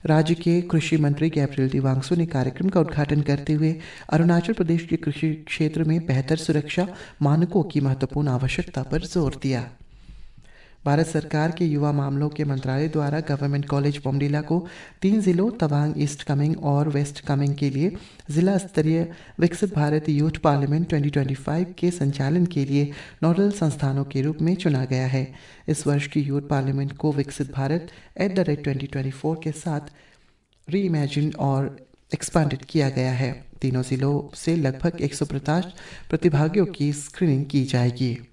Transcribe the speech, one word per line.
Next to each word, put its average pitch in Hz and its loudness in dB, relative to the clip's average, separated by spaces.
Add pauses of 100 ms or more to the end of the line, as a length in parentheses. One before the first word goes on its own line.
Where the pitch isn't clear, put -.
राज्य 160 4
के 170 2
कृषि 170 2
मंत्री 151 2
गैब्रियल 139 0
डिवांगसू 135 0
ने 170 2
कार्यक्रम 131 -2
का 190 4
उद्घाटन 147 2
करते 143 0
हुए 156 2 (340)
अरुणाचल 170 4
प्रदेश 170 0
के 165 0
कृषि 156 -2 (140)
क्षेत्र 156 0
में 156 2
बेहतर 135 2
सुरक्षा 165 0 (340)
मानकों 165 4
की 143 0
महत्वपूर्ण 135 0
आवश्यकता 127 -2
पर 156 -2
जोर 151 -2
दिया। 123 -2 (1160)
भारत 147 4
सरकार 156 0
के 170 -2
युवा 147 2
मामलों 139 0
के 147 -4
मंत्रालय 135 -2
द्वारा 151 0
गवर्नमेंट 143 -2
कॉलेज 143 0
बोमडीला 143 0
को 151 0 (440)
तीन 202 4
जिलों 185 2
तवांग 151 0
ईस्ट 147 -2
कमेंग 147 0
और 147 2
वेस्ट 143 -2
कमेंग 143 0
के 143 0
लिए 143 0 (400)
जिला 180 4
स्तरीय 165 0 (340)
विकसित 180 2
भारत 151 2
यूथ 151 2
पार्लियामेंट 143 2
ट्वेंटी 147 2
ट्वेंटी 135 0
फ़ाइव 170 -4
के 175 2
संचालन 143 0
के 147 -2
लिए 143 2 (320)
नोडल 180 4
संस्थानों 139 -2
के 139 -4
रूप 151 -2
में 165 2
चुना 147 0
गया 131 -2
है। 131 0 (420)
इस 151 -2
वर्ष 143 2
की 147 -2
यूथ 143 -2
पार्लियामेंट 139 -2
को 156 0
विकसित 139 -4
भारत 147 -2 (280)
एट 185 0
द 185 2
रेट 147 -2
ट्वेंटी 139 -2
ट्वेंटी 135 -4
फ़ोर 156 -4
के 160 -2
साथ 151 -6 (800)
reimagine 151 0
और 139 0 (360)
expanded 151 0
किया 143 0
गया 127 0
है। 127 -2 (300)
तीनों 127 0
जिलों 135 0 (160)
से 165 0
लगभग 139 0
एक 139 -2
सौ - -2
पचास 151 -2 (380)
प्रतिभागियों 160 4
की 143 0
screening 143 0
की 139 2
जाएगी। 123 0 (160)